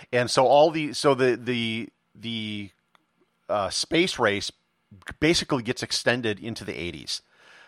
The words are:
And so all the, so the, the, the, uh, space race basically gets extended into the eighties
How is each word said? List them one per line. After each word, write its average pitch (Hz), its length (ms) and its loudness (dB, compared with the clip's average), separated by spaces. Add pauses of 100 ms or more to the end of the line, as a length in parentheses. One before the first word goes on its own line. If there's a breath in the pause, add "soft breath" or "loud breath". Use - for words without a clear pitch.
(120)
And 123 180 0
so 131 160 4
all 147 240 8
the, 151 220 -4
so 139 220 2
the, 127 220 4
the, 117 520 -4 (260)
the, 107 560 -8 (800)
uh, 98 220 -2
space - 480 -2
race 101 340 0 (680)
basically 151 420 0
gets 117 200 -6
extended 117 560 -2
into 107 260 -10
the 80 140 -8
eighties 80 440 -8 (460 soft breath)